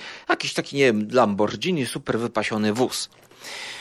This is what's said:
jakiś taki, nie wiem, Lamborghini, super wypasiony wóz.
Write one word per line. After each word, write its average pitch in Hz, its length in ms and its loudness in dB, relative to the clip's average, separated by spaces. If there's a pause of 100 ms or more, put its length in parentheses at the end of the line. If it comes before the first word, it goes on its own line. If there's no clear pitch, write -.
(280)
jakiś 233 260 -2
taki, - 220 -4
nie 139 80 6
wiem, 107 280 4
Lamborghini, 117 720 2
super 127 320 -4
wypasiony 107 540 0
wóz. 120 360 0 (720)